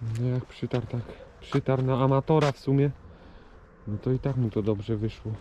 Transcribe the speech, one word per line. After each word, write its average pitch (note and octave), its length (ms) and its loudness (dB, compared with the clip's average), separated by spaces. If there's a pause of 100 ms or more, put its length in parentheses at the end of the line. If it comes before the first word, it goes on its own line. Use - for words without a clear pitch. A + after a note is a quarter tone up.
(200)
no B2 80 0
jak B2 160 -2
przytarł - 420 -4
tak, A#2+ 140 -6 (400)
przytarł C3+ 420 0
na C3 220 2
amatora C#3 480 4
w - 60 -20
sumie, C#3 320 2 (960)
no G#2 120 -4
to B2 140 -2
i B2+ 60 0
tak C3 180 -2
mu A#2+ 140 0
to G#2+ 120 0
dobrze G#2+ 340 -2
wyszło. G#2+ 440 -6